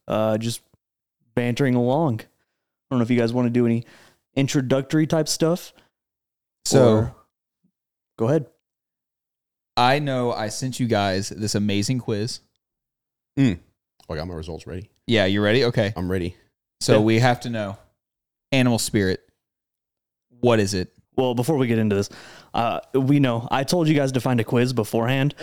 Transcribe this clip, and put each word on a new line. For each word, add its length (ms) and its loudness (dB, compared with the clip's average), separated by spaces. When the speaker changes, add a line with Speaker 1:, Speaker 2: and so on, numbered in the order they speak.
Speaker 1:
uh, 300 0
just 240 -6
bantering 400 0
along. 460 0
I 60 -18
don't 80 -2
know 40 2
if 80 -2
you 80 4
guys 140 0
wanna 180 0
do 160 2
any 180 0
introductory 720 0
type 220 -2
stuff, 440 -2
Speaker 2:
So, 320 6
Speaker 1:
or 180 -2
go 100 0
ahead. 180 0
Speaker 2:
I 220 4
know 340 -2
I 160 -4
sent 320 -8
you 60 0
guys 440 0
this 240 -6
amazing 460 0
quiz. 400 -6
Speaker 3:
Mm. 200 2
Oh, 60 -8
I 20 -6
got 120 -8
my 60 -12
results 320 -12
ready. 240 -14
Speaker 2:
Yeah, 200 2
you 160 2
ready? 220 4
Okay. 320 0
Speaker 3:
I'm 140 -4
ready. 260 -4
Speaker 2:
So 180 2
Speaker 1:
Yeah. 60 4
Speaker 2:
we 140 4
have 220 2
to 100 -10
know 280 -8
animal 260 2
spirit. 420 0
What 200 4
is 140 -2
it? 180 -6
Speaker 1:
Well, 180 0
before 220 0
we 100 0
get 120 0
into 180 0
this, 120 -2
uh, 260 -2
we 260 2
know 300 0
I 140 -2
told 240 0
you 60 2
guys 180 0
to 80 -2
find 200 0
a 40 -2
quiz 280 0
beforehand 720 -2